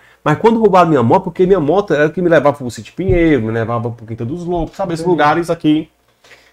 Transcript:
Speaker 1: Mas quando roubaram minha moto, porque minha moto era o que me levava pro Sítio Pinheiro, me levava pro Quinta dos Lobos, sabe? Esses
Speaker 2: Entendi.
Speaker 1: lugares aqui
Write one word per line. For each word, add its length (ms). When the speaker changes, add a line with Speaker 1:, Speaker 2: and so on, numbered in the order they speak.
Speaker 1:
Mas 140
quando 220
roubaram 300
minha 140
moto, 200
porque 220
minha 140
moto 340
era 140
o 40
que 100
me 80
levava 260
pro 140
Sítio 240
Pinheiro, 480
me 100
levava 380
pro 160
Quinta 180
dos 220
Lobos, 300
sabe? 180
Esses 100
Speaker 2:
Entendi. 80
Speaker 1:
lugares 380
aqui 400